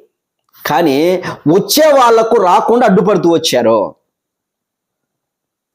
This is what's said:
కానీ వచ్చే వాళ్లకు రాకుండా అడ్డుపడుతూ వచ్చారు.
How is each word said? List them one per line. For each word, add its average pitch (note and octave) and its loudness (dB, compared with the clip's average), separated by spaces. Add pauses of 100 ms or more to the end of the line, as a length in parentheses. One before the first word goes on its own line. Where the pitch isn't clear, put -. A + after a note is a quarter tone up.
(680)
కానీ E3 -2 (260)
వచ్చే G#3 2
వాళ్లకు A#3 2
రాకుండా A3 0
అడ్డుపడుతూ F#3+ 0
వచ్చారు. A#2 -2 (1800)